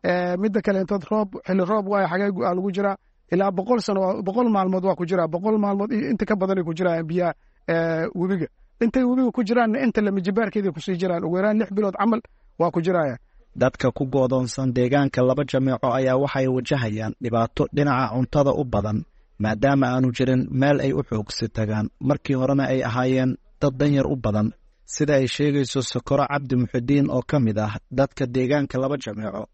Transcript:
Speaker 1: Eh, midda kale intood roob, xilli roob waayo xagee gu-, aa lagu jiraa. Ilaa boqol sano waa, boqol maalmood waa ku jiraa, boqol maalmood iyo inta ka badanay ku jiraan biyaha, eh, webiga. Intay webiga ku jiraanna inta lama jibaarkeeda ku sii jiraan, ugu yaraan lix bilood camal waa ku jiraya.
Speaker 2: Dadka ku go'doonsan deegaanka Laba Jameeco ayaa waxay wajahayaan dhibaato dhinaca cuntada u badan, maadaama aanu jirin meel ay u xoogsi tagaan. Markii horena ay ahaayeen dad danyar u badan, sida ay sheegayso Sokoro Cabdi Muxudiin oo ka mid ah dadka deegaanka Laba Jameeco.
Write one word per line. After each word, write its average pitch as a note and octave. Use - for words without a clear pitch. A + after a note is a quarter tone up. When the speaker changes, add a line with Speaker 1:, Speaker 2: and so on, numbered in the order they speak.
Speaker 1:
Eh, F3+
midda G3+
kale G3
intood F#3+
roob, G#3+
xilli F#3
roob G3+
waayo G3
xagee G3+
gu-, F#3+
aa F3+
lagu F#3
jiraa. G3
Ilaa F#3+
boqol G3
sano F#3+
waa, G3
boqol A3
maalmood F#3
waa F#3+
ku F3+
jiraa, E3+
boqol F#3+
maalmood G3+
iyo B3+
inta G#3+
ka A3
badanay F#3+
ku E3
jiraan E3
biyaha, E3+
eh, E3
webiga. F#3
Intay A#3+
webiga B3+
ku B3+
jiraanna A3+
inta A#3
lama G3
jibaarkeeda F#3+
ku D#3+
sii F#3
jiraan, F3+
ugu E3+
yaraan G#3+
lix A3
bilood G3
camal A3
waa E3+
ku F3
jiraya. D#3+
Speaker 2:
Dadka B2+
ku -
go'doonsan C3
deegaanka B2+
Laba C3
Jameeco C3
ayaa C3
waxay C3+
wajahayaan A#2+
dhibaato A2+
dhinaca C3+
cuntada C#3
u D3+
badan, G#2+
maadaama B2+
aanu B2+
jirin B2+
meel C#3
ay C3+
u D3
xoogsi G#2+
tagaan. G#2+
Markii C3+
horena C3+
ay C3
ahaayeen C3
dad C#3
danyar C#3+
u D3
badan, G#2+
sida D3
ay C3+
sheegayso C#3+
Sokoro C#3
Cabdi C#3+
Muxudiin B2+
oo B2+
ka -
mid A2
ah G#2+
dadka C3+
deegaanka C3
Laba C3+
Jameeco. G#2